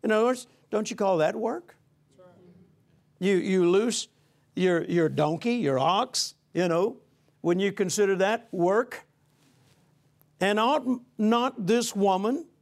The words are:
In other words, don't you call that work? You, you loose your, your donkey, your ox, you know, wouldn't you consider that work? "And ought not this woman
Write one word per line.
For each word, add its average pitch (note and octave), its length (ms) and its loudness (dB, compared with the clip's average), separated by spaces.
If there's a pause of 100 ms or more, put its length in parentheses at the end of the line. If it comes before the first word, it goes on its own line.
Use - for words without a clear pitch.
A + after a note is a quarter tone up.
In A3+ 80 0
other G#3+ 140 4
words, B3 220 -2 (220)
don't G#3+ 200 -4
you A3 60 -8
call F#3+ 220 0
that D#3 180 2
work? A#3 400 -6 (1400)
You, G3 160 2
you F#3 340 2
loose G#3 380 0 (480)
your, F3 280 0
your E3+ 260 0
donkey, D#3 460 -2
your C#3 240 0
ox, F#3+ 560 -2 (180)
you F3+ 140 0
know, F3 300 0 (440)
wouldn't F3+ 220 0
you G3 100 0
consider G3 440 0
that G#3+ 340 -2
work? F#3+ 540 0 (1300)
"And G3+ 200 0
ought C4 260 2 (320)
not A#3 500 0
this A#3 280 0
woman G3+ 500 0 (160)